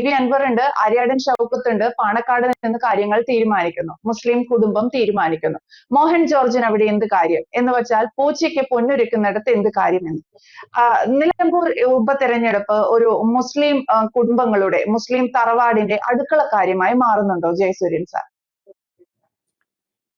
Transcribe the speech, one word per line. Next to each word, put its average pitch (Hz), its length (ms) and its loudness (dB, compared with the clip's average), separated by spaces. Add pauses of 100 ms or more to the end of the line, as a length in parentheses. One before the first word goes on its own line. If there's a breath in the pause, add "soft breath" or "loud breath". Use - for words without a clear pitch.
വി 262 100 0
അൻവർ 262 340 0
ഉണ്ട്, 254 340 0
ആര്യാടൻ 240 400 2
ഷൗക്കത്ത് 247 520 -2
ഉണ്ട്, 214 180 0 (100)
പാണക്കാട് 240 480 -2
നിന്ന് 226 320 -4
കാര്യങ്ങൾ 208 420 0
തീരുമാനിക്കുന്നു, 202 720 -2 (120)
മുസ്ലിം 233 380 -2
കുടുംബം 220 460 0
തീരുമാനിക്കുന്നു, 180 720 -2 (340 soft breath)
മോഹൻ 320 340 2
ജോർജിന് 254 380 2
അവിടെ 214 200 2
എന്ത് 208 220 0
കാര്യം 170 380 0 (100)
എന്ന് 247 180 0
വെച്ചാൽ 233 340 0 (100)
പൂച്ചയ്ക്ക് 294 540 0
പൊന്നൊരുക്കുന്നിടത്ത് 233 800 0
എന്ത് 214 180 2
കാര്യമെന്ന്. 180 540 -2 (580 loud breath)
ആ, - 280 2
നിലമ്പൂർ 330 720 0
ഉപതെരഞ്ഞെടുപ്പ് 240 920 0
ഒരു 226 380 2 (140)
മുസ്ലിം, 262 680 0
ആ, 220 140 2
കുടുംബങ്ങളുടെ, 220 840 0
മുസ്ലിം 247 380 -2
തറവാടിന്റെ 233 720 0 (100)
അടുക്കള 277 340 0
കാര്യമായി 190 500 0
മാറുന്നുണ്ടോ 202 600 0
ജയസൂര്യൻ 180 520 -2
സാർ? - 200 -8 (1900)